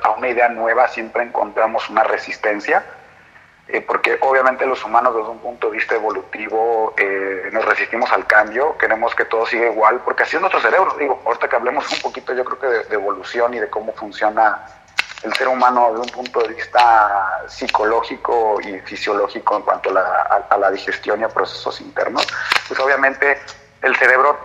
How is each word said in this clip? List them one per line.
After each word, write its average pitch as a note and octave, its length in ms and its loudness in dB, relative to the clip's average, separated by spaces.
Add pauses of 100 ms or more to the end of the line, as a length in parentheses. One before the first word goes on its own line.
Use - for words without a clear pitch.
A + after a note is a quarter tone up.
a - 120 4
una B2+ 160 -2
idea A#2+ 200 4
nueva A#2 380 2
siempre A#2 340 -4
encontramos A2 680 -2
una G#2+ 120 2
resistencia, G#2+ 800 -2 (840)
eh, - 140 -4
porque A#2+ 400 -2
obviamente C3 440 2
los B2+ 180 -2
humanos A#2 320 2
desde A2 140 -2
un A2+ 80 -10
punto A#2+ 300 -6
de G#2+ 100 -2
vista A2 160 -2
evolutivo, A2 1040 -2
eh, G2 540 -2
nos A2 140 -2
resistimos A2+ 460 -2
al F#2+ 140 0
cambio, A2 540 2
queremos A2+ 340 0
que A2+ 120 0
todo A2+ 200 0
siga A#2 220 0
igual, A2 360 2
porque B2 200 0
así D3 140 -2
es E3 40 0
nuestro F3+ 180 2
cerebro. C#3 380 2
Digo, C#3 260 -2
ahorita A#2+ 240 -2
que - 80 0
hablemos B2 360 -2
un - 100 -4
poquito C3 320 -8
yo B2+ 100 -2
creo - 160 -6
que - 60 -6
de, A2+ 200 0
de G#2+ 100 -4
evolución G#2 580 -2
y A#2+ 60 -6
de G#2+ 100 -2
cómo A2 240 -6
funciona G#2+ 720 0 (560)
el A2+ 120 -6
ser C3 140 0
humano B2 460 4
de A2+ 60 -4
un B2 80 -4
punto B2 320 -6
de A2+ 160 2
vista G2+ 920 4
psicológico A2+ 1120 0
y G2 200 -8
fisiológico G2+ 800 -2
en G2 40 -4
cuanto F#2+ 300 0
a - 20 0
la, F#2+ 80 4
a, F#2 340 0 (140)
a G#2 80 4
la G2 140 4
digestión G2 480 -4
y A2+ 60 0
a G#2+ 40 -4
procesos - 500 -4
internos, - 480 -2 (400)
pues - 120 -4
obviamente C#3 580 2 (460)
el C3 140 2
cerebro C3 480 4